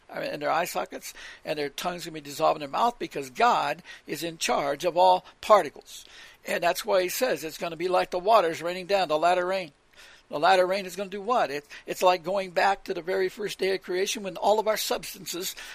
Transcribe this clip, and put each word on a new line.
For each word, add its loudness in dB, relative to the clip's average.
I -8
mean, -4
in -6
their -2
eye 2
sockets, -8
and -4
their -4
tongues -6
gonna -10
be -12
dissolved 0
in -10
their -4
mouth 0
because -8
God 2
is -8
in -6
charge -2
of 0
all 6
particles. 2
And -4
that's 0
why 4
he 0
says -2
it's -10
gonna -6
be -2
like 2
the -2
waters 4
raining -6
down, 2
the 2
latter 4
rain. -4
The -6
latter 6
rain -2
is -14
gonna -8
do -10
what? 0
It, -8
it's -6
like 4
going -4
back 2
to -6
the -8
very 0
first -8
day 0
of -6
creation -4
when -8
all 4
of 0
our 2
substances -6